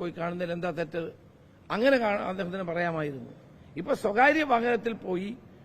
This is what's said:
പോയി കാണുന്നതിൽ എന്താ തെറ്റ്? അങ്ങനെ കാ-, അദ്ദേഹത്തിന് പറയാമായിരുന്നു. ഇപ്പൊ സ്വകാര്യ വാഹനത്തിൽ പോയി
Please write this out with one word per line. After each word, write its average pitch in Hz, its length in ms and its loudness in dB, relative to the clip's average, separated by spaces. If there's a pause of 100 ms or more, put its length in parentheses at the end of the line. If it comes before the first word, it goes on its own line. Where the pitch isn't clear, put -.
പോയി 175 160 -6
കാണുന്നതിൽ 175 340 -4
എന്താ 175 200 -4
തെറ്റ്? 165 300 -4 (680)
അങ്ങനെ 262 260 4
കാ-, 208 340 0
അദ്ദേഹത്തിന് 190 320 -6
പറയാമായിരുന്നു. 156 680 -2 (460)
ഇപ്പൊ 180 160 -2
സ്വകാര്യ 262 500 4
വാഹനത്തിൽ 233 500 2
പോയി 190 360 -4 (360)